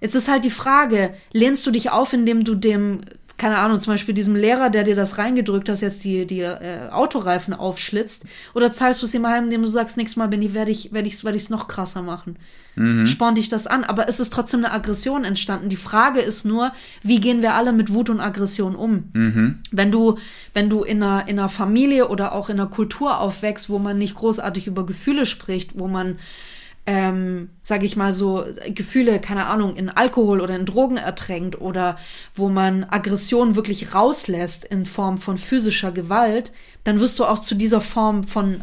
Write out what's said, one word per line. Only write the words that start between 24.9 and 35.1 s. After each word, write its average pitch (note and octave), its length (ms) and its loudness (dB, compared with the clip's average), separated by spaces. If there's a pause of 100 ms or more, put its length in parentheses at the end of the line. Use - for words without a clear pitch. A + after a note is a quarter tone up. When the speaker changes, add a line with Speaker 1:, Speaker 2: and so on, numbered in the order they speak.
Speaker 1:
spricht, - 540 -6
wo F#3 80 -4
man, F#3 320 -4 (680)
ähm, F#3 640 -2 (120)
sag G#3 220 -2
ich G3+ 140 -2
mal G3 160 2
so, F#3+ 320 0 (280)
Gefühle, A3+ 460 2
keine G3 280 -4
Ahnung, G3+ 280 0
in F#3 140 -4
Alkohol A3+ 500 4
oder F#3 160 -2
in F#3 100 -2
Drogen B3 320 2
ertränkt F3+ 600 -6
oder F3+ 380 -2 (360)
wo G3 160 0
man F#3+ 360 2
Aggression G#3 680 2
wirklich G#3+ 380 -2
rauslässt F#3+ 720 0
in F#3+ 200 -2
Form F#3+ 320 -2